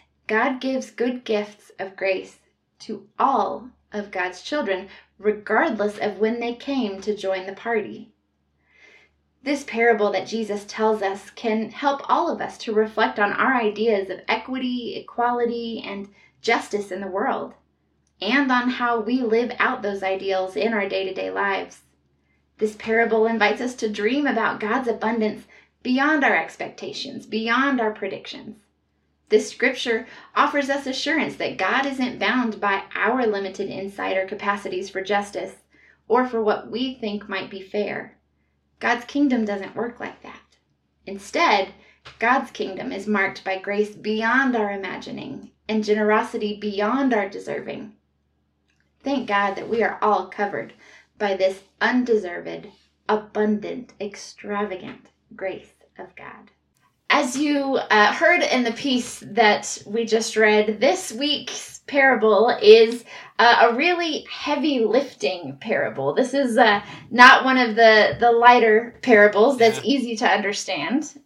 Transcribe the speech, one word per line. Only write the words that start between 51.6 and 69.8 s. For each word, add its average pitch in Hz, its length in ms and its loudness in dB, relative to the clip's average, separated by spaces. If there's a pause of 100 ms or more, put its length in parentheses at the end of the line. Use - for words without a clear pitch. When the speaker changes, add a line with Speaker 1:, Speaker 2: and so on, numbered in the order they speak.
Speaker 1:
undeserved, 208 880 -2 (400)
abundant, 214 920 -2
extravagant 202 1080 -10 (280)
grace 185 380 -10 (260)
of - 180 -18
God. - 340 -20 (600)
As 254 260 0
you, 277 400 0
uh, 208 380 4
heard 330 280 2
in 254 220 2
the 226 80 -2
piece - 540 -4
that 208 600 2
we 226 200 -4
just 220 280 0
read, 214 460 4
this 349 320 0
week's - 720 -6
parable 233 760 4
is, 226 420 10 (340)
uh, 240 320 8
a 226 60 0
really 339 540 0
heavy 277 500 -2
lifting 202 800 -2
parable. 147 540 -2
This 254 180 0
is, 262 240 0
uh, 208 240 4 (300)
not 247 340 10
one 262 140 4
of 226 180 2
the, 220 420 8
the 233 140 6
lighter 233 680 6
parables 214 560 6
that's 226 260 6